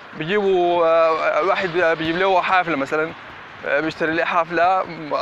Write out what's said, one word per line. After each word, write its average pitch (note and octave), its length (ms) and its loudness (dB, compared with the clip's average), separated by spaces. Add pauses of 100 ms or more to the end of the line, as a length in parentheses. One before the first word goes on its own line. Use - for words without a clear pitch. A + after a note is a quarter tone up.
(180)
بيجيبوا، F3 680 2
آه، D#3+ 580 2
واحد F#3+ 260 0
بيجيب E3 480 0
له F#3+ 240 2
حافلة E3+ 340 0
مثلًا، D#3 360 -2 (540)
آه، C#3 140 0
بيشتري D#3+ 340 -2
له E3 120 0
حافلة F3 560 0 (400)